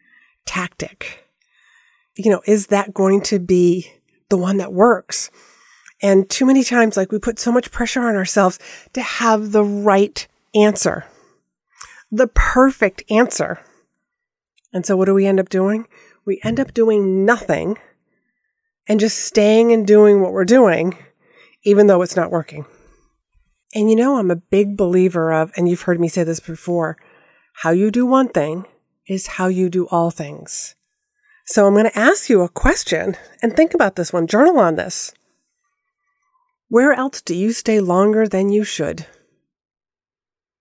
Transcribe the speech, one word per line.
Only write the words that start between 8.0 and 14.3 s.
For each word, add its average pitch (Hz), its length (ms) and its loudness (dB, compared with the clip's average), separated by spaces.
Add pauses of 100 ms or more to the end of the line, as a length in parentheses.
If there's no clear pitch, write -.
on 226 140 -2
ourselves 185 440 -2 (340)
to 254 80 -8
have 220 500 -2
the 214 120 2
right 202 640 0 (280)
answer, 208 500 0 (1080)
the 233 160 0
perfect - 800 0
answer. 226 500 0 (1120)